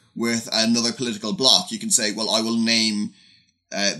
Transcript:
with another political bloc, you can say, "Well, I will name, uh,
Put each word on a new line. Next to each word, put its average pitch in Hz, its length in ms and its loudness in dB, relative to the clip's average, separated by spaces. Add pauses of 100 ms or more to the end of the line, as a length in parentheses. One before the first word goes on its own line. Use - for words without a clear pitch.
(160)
with 117 360 -2
another 117 400 2
political 107 420 -4
bloc, 110 380 2
you 110 80 -6
can 107 120 -4
say, 107 200 2
"Well, 104 180 -6
I 110 120 2
will 113 160 -2
name, 110 560 0 (580)
uh, 101 280 -2